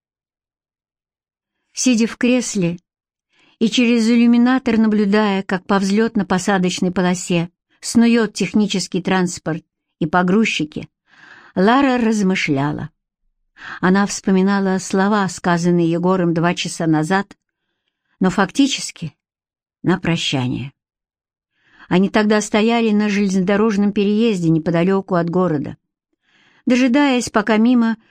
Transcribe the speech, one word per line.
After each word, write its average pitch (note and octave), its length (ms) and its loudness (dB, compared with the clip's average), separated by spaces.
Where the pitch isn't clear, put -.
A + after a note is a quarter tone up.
Сидя A#3 340 0
в - 100 -10
кресле A3 600 -2
и A3+ 100 2
через A#3 380 2
иллюминатор A#3+ 720 2
наблюдая, G#3 680 2
как F#3 220 -4
по G3 140 2
взлетно-посадочной G3 1120 0
полосе F3+ 580 -2
снует A#3 520 2
технический G3 680 -2
транспорт F3+ 640 -2
и - 60 -2
погрузчики, F#3 840 -2
Лара B3 420 2
размышляла. F#3 920 -2
Она F#3+ 240 2
вспоминала F#3+ 720 0
слова, G3 480 0
сказанные E3+ 640 0
Егором E3+ 440 0
два E3+ 200 0
часа F3 340 -6
назад, D#3+ 500 -2
но F#3 100 2
фактически - 880 -2
на F#3 180 0
прощание. C3+ 720 -4
Они F#3 220 2
тогда G#3+ 320 2
стояли A3+ 500 0
на G#3 180 0
железнодорожном G3+ 840 0
переезде G#3 580 0
неподалеку F3 680 0
от E3+ 140 -2
города, E3+ 480 -2
дожидаясь, B3+ 640 2
пока - 280 0
мимо A3+ 400 2